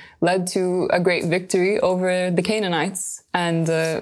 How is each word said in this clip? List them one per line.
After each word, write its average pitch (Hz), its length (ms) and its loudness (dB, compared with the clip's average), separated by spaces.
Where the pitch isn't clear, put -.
led 180 260 2
to 180 440 0
a 180 80 2
great 175 260 2
victory 185 560 0
over 180 500 0
the 175 100 0
Canaanites, 190 840 -4
and, 170 340 0
uh, 160 320 0